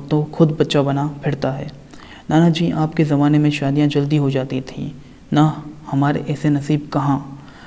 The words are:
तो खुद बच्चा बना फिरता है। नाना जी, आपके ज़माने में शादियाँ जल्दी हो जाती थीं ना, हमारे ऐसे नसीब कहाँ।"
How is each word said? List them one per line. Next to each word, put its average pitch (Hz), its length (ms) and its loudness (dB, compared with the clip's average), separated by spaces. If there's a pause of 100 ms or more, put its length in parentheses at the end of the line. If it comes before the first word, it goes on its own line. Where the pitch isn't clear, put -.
(100)
तो 151 140 2
खुद 151 360 2
बच्चा 147 220 2
बना 139 260 0 (160)
फिरता 139 260 -2
है। 139 200 -8 (600)
नाना 165 200 6
जी, 170 200 0
आपके 156 340 0
ज़माने 147 340 4
में 147 120 4
शादियाँ 143 380 0
जल्दी 143 280 0
हो 139 140 2
जाती 131 300 -2
थीं - 300 -10 (420)
ना, 151 300 2 (280)
हमारे 143 380 0
ऐसे 151 220 -2
नसीब 147 420 0
कहाँ।" 139 480 -2 (260)